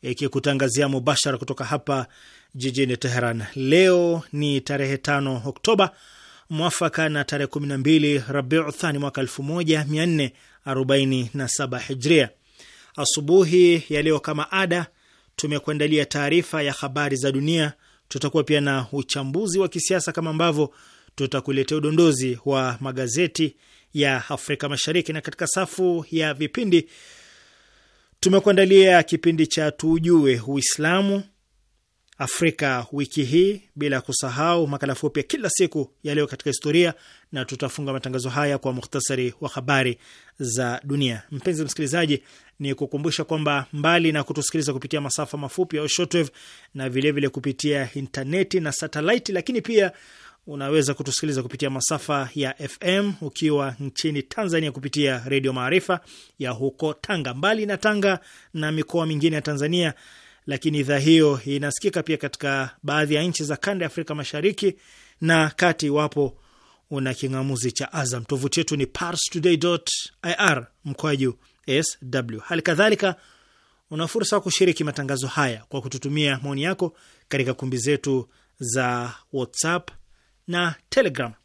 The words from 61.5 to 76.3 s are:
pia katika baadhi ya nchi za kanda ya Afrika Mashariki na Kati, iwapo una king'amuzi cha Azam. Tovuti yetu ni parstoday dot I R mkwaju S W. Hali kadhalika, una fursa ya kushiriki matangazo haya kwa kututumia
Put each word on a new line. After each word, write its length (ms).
pia 140
katika 640
baadhi 320
ya 80
nchi 200
za 140
kanda 280
ya 20
Afrika 280
Mashariki 600
na 280
Kati, 360
iwapo 520
una 240
king'amuzi 580
cha 220
Azam. 320
Tovuti 340
yetu 160
ni 100
parstoday 720
dot 320
I 160
R 300
mkwaju 500
S 340
W. 380
Hali 220
kadhalika, 540
una 160
fursa 280
ya 40
kushiriki 440
matangazo 440
haya 420
kwa 120
kututumia 600